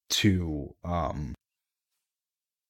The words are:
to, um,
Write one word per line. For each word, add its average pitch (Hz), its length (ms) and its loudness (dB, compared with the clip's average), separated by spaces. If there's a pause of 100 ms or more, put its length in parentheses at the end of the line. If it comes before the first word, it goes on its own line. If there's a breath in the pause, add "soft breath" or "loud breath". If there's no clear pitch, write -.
to, 85 760 2
um, 80 520 -4 (1400)